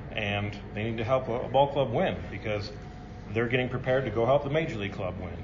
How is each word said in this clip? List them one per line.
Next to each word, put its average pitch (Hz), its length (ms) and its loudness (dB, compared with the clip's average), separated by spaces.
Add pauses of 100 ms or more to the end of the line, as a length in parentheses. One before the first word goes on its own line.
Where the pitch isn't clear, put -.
(120)
and 101 420 -2 (200)
they 104 100 -2
need 113 140 -2
to 117 80 -2
help 131 240 2
a, 117 100 0
a - 80 -4
ball 135 200 6
club 135 260 2
win 147 240 2 (120)
because 104 440 -4 (580)
they're 117 160 2
getting 127 220 2
prepared 127 340 2
to 113 80 -2
go 113 140 2
help 139 180 6
the 135 60 -2
major 139 260 0
league 101 180 -4
club 92 280 -4
win. 90 120 -6 (100)